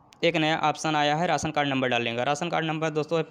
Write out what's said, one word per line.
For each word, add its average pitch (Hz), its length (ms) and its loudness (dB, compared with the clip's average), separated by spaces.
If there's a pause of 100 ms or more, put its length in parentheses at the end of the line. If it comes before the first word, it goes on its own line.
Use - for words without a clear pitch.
(240)
एक 170 140 4
नया 156 220 2
ऑप्शन 151 360 0
आया 147 200 2
है 170 120 0
राशन 156 240 0
कार्ड 147 180 0
नंबर 131 180 0
डालने 120 280 0
का। 120 80 -2
राशन 147 260 -2
कार्ड 160 160 -2
नंबर 160 240 -2
दोस्तों 156 420 -2